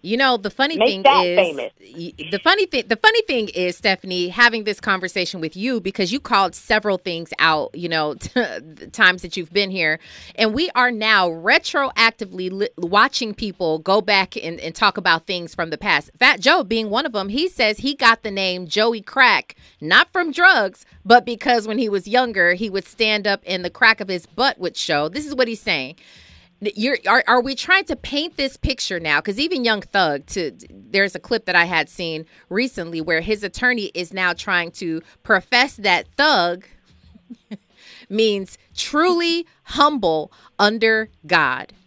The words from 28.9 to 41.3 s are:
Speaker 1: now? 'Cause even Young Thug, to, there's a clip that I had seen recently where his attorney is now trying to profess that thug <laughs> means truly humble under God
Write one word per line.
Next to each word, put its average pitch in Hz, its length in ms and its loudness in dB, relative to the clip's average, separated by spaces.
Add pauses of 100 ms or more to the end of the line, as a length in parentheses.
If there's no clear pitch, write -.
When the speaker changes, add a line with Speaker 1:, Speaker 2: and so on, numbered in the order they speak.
Speaker 1:
now? 151 220 0
'Cause 196 160 -4
even 302 260 -2
Young 220 180 0
Thug, 156 480 0
to, 160 240 -6 (180)
there's 196 420 -4
a 175 60 -10
clip 226 260 -4
that 180 100 -2
I 170 100 6
had 165 220 -2
seen 160 380 -10 (240)
recently 180 500 -6
where 160 220 0
his 208 220 -4
attorney 240 500 -4
is 175 180 -8
now 185 220 -2
trying 175 380 -4
to 165 320 -8 (180)
profess 240 540 2
that 190 320 0 (100)
thug 190 480 2 (840)
<laughs> 208 60 -14 (520)
means 202 480 -2 (180)
truly 339 720 0 (200)
humble 220 680 0 (260)
under 220 520 2 (160)
God 147 480 0 (140)